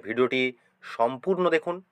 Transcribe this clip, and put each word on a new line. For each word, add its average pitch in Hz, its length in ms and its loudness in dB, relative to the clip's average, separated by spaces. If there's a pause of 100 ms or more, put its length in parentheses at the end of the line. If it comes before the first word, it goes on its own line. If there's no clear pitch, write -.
ভিডিওটি 123 360 0 (420)
সম্পূর্ণ 135 680 -2
দেখুন 165 260 0 (160)